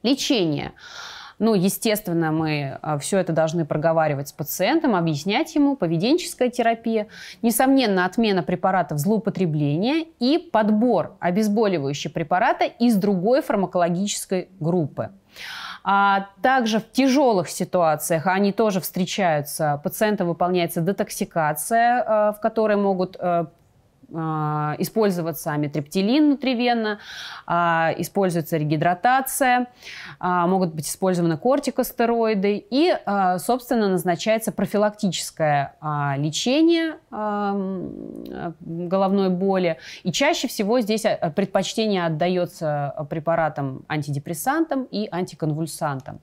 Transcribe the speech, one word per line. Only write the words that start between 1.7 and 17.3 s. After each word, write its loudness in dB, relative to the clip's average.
мы, -2
а, -2
всё -2
это 0
должны 2
проговаривать 0
с -18
пациентом, 0
объяснять 0
ему, 4
поведенческая 0
терапия. 0
Несомненно, 4
отмена 2
препаратов 0
злоупотребления 0
и 2
подбор 0
обезболивающего 0
препарата 0
из 2
другой 2
фармакологической -2
группы. -2
А 2
также 2
в -6
тяжёлых 4